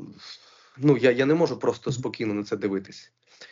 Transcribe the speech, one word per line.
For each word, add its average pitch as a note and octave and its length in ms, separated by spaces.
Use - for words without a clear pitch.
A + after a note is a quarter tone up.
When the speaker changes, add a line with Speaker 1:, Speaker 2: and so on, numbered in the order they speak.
Speaker 1:
ну, C#3 180
я, B2+ 140
я B2+ 160
не D3 80
можу D3+ 240
просто - 320
Speaker 2:
Мгм. B2+ 80
Speaker 1:
спокійно A2 360
на G#2 100
це G#2+ 120
дивитись. G2 560